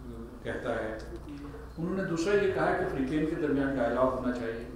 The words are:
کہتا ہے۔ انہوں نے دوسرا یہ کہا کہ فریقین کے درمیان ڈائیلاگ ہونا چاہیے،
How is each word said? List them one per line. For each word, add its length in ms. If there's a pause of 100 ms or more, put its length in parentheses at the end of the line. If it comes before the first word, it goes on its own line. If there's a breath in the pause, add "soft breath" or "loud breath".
(420)
کہتا 320
ہے۔ 240 (800)
انہوں 180
نے 80
دوسرا 400
یہ 80
کہا 200
کہ 180
فریقین 360
کے 80
درمیان 420
ڈائیلاگ 300
ہونا 260
چاہیے، 320 (120)